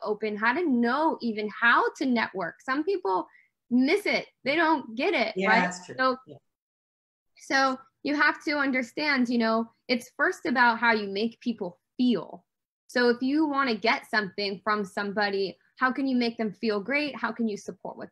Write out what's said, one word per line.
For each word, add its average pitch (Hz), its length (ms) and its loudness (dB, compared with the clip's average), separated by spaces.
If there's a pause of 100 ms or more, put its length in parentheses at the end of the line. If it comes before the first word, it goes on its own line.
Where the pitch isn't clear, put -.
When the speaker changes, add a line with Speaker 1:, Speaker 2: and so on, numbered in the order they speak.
Speaker 1:
open, 208 320 -4
how 220 160 2
to 339 120 -2
know 262 560 2
even 214 300 -4 (100)
how 294 360 4
to 311 100 -4
network. 208 540 -2
Some 277 240 -4
people 381 420 -2 (460)
miss 277 340 2
it. 247 200 -2 (180)
They 269 100 0
don't 311 400 2
get 311 200 0
it, 254 220 0
Speaker 2:
Yeah, 190 120 0
Speaker 1:
right? 220 140 6
Speaker 2:
that's - 220 -4
true. 127 140 -14
Speaker 1:
So, 262 180 2 (120)
Speaker 2:
Yeah. 147 80 -18 (1040)
Speaker 1:
so 269 380 0 (260)
you 285 100 0
have 302 300 2
to 311 80 -2
understand, 269 760 0
you 247 100 2
know, 226 300 2 (200)
it's 247 280 -2
first 349 300 -2
about 240 320 4
how 233 140 4
you 214 160 0
make 208 320 -4
people 214 400 -6 (160)
feel. 233 480 0 (460)
So 247 200 4
if 240 100 2
you 285 240 2
wanna 269 300 0
get 226 340 0
something 202 560 -4
from 208 180 0
somebody, 196 760 -2 (180)
how 262 160 2
can 269 140 -2
you 262 100 0
make 233 220 0
them 220 160 -4
feel 208 260 -2
great? 277 340 -2
How 226 180 -6
can 226 140 -2
you 208 120 -4
support - 400 -14
what - 140 -14